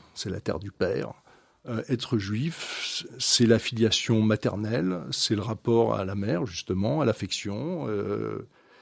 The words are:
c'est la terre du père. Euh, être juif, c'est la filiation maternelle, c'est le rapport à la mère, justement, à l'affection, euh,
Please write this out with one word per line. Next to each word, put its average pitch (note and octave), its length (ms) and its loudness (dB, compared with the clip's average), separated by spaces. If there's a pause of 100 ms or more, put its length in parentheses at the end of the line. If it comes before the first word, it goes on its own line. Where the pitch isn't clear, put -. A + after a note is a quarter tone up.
(140)
c'est - 160 -8
la F#2 100 -4
terre - 200 -4
du G2 120 -10
père. F#2 420 -2 (540)
Euh, A2+ 220 -2
être A#2+ 280 0
juif, G#2+ 880 -4 (140)
c'est - 260 4
la A2 140 8
filiation A2 640 2
maternelle, G#2+ 760 0 (100)
c'est - 240 0
le G2+ 80 0
rapport A2+ 500 2
à G2+ 120 -2
la G2 100 -4
mère, B2 320 -2
justement, G#2+ 540 -2
à C#3 40 2
l'affection, A#2 840 -2
euh, G2+ 600 -4 (340)